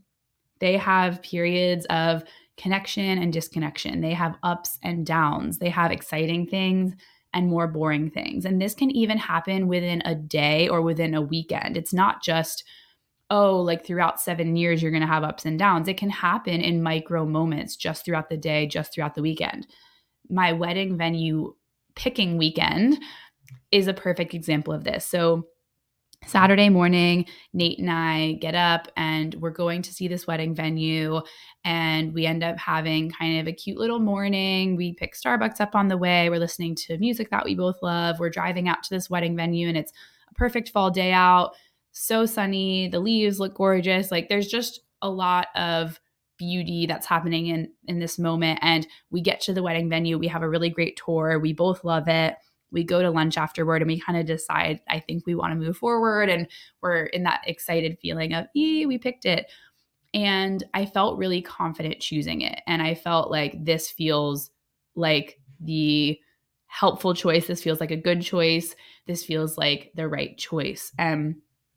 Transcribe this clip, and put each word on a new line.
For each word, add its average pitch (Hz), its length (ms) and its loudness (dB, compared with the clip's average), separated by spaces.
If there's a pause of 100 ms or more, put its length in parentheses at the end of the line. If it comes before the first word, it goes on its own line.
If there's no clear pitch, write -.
(600)
They 185 180 2
have 185 460 2
periods 175 640 0
of 165 340 2 (320)
connection 190 640 -2
and 175 160 0
disconnection. 160 640 -4
They 160 140 0
have 165 280 -2
ups - 400 -4
and 170 240 -4
downs. 156 520 0
They 175 120 -4
have 175 220 0
exciting 165 560 -4
things 185 460 0 (400)
and 180 160 2
more 170 180 2
boring 156 420 0
things. - 360 -6
And 185 160 2
this 208 120 -2
can 269 180 2
even 220 260 2
happen 190 500 0
within 175 380 0
a 165 100 0
day 156 540 2
or 170 120 4
within 165 320 2
a 156 80 2
weekend. 160 540 -4
It's 165 160 -4
not 190 320 2
just, 165 400 -2 (640)
oh, 202 300 6
like, 170 260 0
throughout 175 360 0
seven 165 340 0
years, 170 260 2
you're 160 120 0
gonna 156 120 2
have 156 200 2
ups - 180 -6
and 160 160 -2
downs. 180 300 2
It 190 80 -4
can 196 120 -2
happen 175 520 0
in 170 200 2
micro 160 440 -2
moments, 156 500 -2
just - 300 -6
throughout 160 240 -4
the 160 80 -6
day, 151 300 0
just 151 260 -6
throughout 151 220 -6
the 151 60 -4
weekend. - 460 -4 (640)
My 180 240 4
wedding 175 440 -2
venue 165 560 0 (420)
picking 202 420 -2
weekend 160 600 2 (720)
is 196 200 4
a 196 40 -2
perfect 180 400 -4
example 156 400 -2
of 156 120 -6
this. - 200 -4
So 165 420 2 (800)
Saturday 196 420 8
morning, 175 580 6 (260)
Nate 175 240 2
and 180 140 -2
I 160 420 0
get 160 220 -4
up 170 320 2 (100)
and 156 380 -2
we're 160 160 -6
going 170 320 -2
to - 100 -12
see 185 140 -6
this 175 180 -6
wedding 160 300 -2
venue, 160 680 -2 (420)
and 160 520 0
we 160 100 0
end 165 180 0
up 170 140 -4
having 160 540 -2
kind 160 280 -2
of 160 80 -4
a 165 60 -6
cute - 240 -10
little 233 220 -2
morning. 190 760 0
We 175 180 -2
pick - 200 -10
Starbucks 226 480 -2
up 208 140 -2
on 202 120 4
the 190 100 2
way. 175 320 4
We're 170 100 0
listening 170 360 -4
to 165 220 -6
music 226 320 -2
that 202 160 -2
we 196 80 -2
both 180 300 0
love. 170 360 -2
We're 170 120 -2
driving 180 360 -2
out 170 160 0
to - 60 -10
this 185 180 -4
wedding 170 280 -2
venue, 170 320 0
and 165 100 0
it's 156 140 -6 (400)
a - 20 -20
perfect 240 360 -2
fall 190 200 2
day 185 220 0
out. 180 420 6 (380)
So 226 340 0
sunny. 190 640 0
The 175 120 -2
leaves 214 400 2
look 196 140 -4
gorgeous. 190 560 2
Like, 180 180 -2
there's 202 200 0
just 233 320 -4 (240)
a 196 60 -4
lot 180 460 0
of 165 440 -2 (380)
beauty 170 480 -2
that's 160 200 -4
happening 165 420 0
in, 165 240 -4 (160)
in 175 120 -2
this 170 200 -6
moment. 165 420 0
And 160 260 4 (220)
we 175 120 -2
get 175 200 0
to 196 120 -2
the 185 100 -2
wedding 165 260 -2
venue. 165 280 0
We 165 100 -2
have 165 160 -4
a 160 60 -2
really 170 200 0
great 165 280 -2
tour. 160 420 0
We 156 140 0
both 180 300 0
love 165 240 0
it. 160 280 2 (360)
We 170 120 -2
go 175 180 2
to 180 100 2
lunch 160 260 2
afterward 160 440 0
and 156 60 2
we 160 140 -2
kinda 170 220 -2
decide, 160 640 -2
I 160 100 -2
think 165 260 -8
we 175 100 -2
wanna 165 200 -2
move 165 220 -2
forward. 226 520 2
And 170 180 0 (340)
we're 170 240 0
in - 180 -4
that - 220 0
excited 165 540 -2
feeling 160 340 -4
of, 165 220 -4
"Ee, 311 300 2
we 262 120 0
picked 247 280 -6
it." 180 240 0 (640)
And 190 500 0 (100)
I 196 120 0
felt 202 320 0
really 185 240 -2
confident 165 580 -6
choosing 151 420 -4
it. - 260 -4
And 165 140 0
I 160 140 0
felt 165 340 0
like, 151 340 -2
"This 160 260 0
feels 147 600 0 (460)
like 156 440 0 (200)
the 151 600 2 (480)
helpful 190 460 2
choice. 170 340 0
This 175 160 -6
feels 160 160 -2
like 160 120 -4
a 160 60 -4
good 175 240 0
choice. 165 540 0 (300)
This 175 180 -6
feels 156 340 -2
like 143 380 -2
the 160 140 -4
right 143 280 -6
choice." - 600 -6
And 160 380 0 (420)